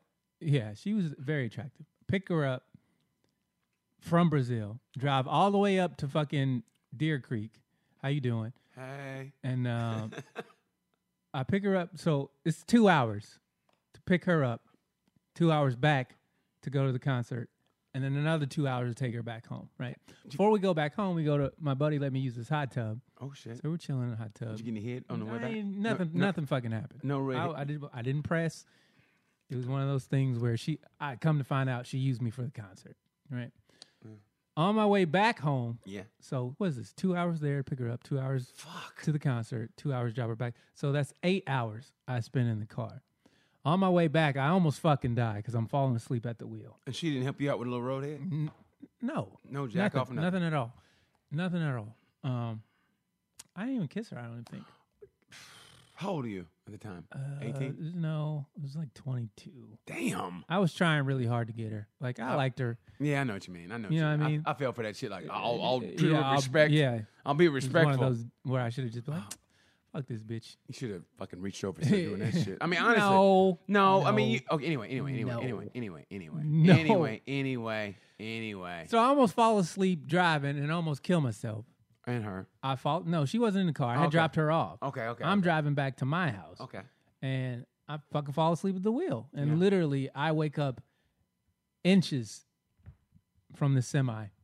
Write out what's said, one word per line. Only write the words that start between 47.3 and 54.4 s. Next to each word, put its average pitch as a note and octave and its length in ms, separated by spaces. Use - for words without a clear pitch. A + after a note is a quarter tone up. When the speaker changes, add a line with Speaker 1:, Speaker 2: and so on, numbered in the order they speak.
Speaker 2:
you C#3 100
out A2+ 80
with A#2+ 100
a - 20
little B2 160
roadhead? C3+ 340
Speaker 1:
N-, D#3 300
no. A#3 360
Speaker 2:
No C#3 180
jack F#3 280
Speaker 1:
Nothing, C3+ 60
Speaker 2:
off, B2+ 100
nothing? B2 120
Speaker 1:
nothing - 40
at D#3+ 100
all. A#2+ 200
Nothing E3+ 320
at C#3+ 140
all. A2 200
Um, A#2 380
I F3+ 60
didn't C4 140
even E3+ 120
kiss G#3+ 220
her, - 80
I A#2+ 40
don't A#2 100
even A#2 120